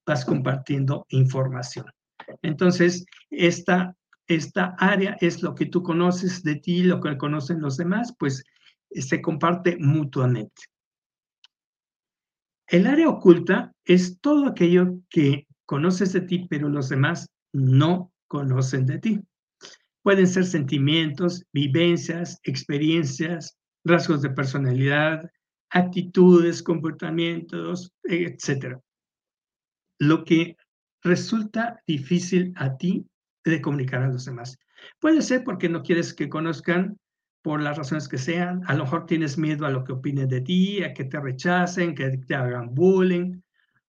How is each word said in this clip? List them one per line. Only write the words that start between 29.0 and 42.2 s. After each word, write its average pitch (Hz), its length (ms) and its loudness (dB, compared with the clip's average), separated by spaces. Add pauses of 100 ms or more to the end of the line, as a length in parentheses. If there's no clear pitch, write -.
Lo 156 260 2
que 165 320 2 (460)
resulta 214 840 -2
difícil 175 720 -2
a 135 200 -4
ti - 300 -4 (380)
de 160 160 0
comunicar 131 420 -4
a 135 60 0
los 123 160 -6
demás. 123 340 -14 (400)
Puede 311 240 4
ser 254 220 0
porque 180 240 -4
no 165 140 -4
quieres 165 320 0
que 147 140 -6
conozcan 170 720 -4 (480)
por 151 160 -2
las 147 160 -4
razones 156 300 -6
que 143 100 -6
sean, 175 480 -4
a 139 80 0
lo 156 80 0
mejor 160 240 -4
tienes 156 320 -2
miedo 151 280 -2
a 139 40 -2
lo 131 140 -2
que - 80 -8
opinen 135 340 -4
de 127 140 0
ti, 185 420 0
a 156 100 -6
que - 120 -10
te 147 160 -8
rechacen, 175 720 -2
que 135 240 -4
te - 160 -6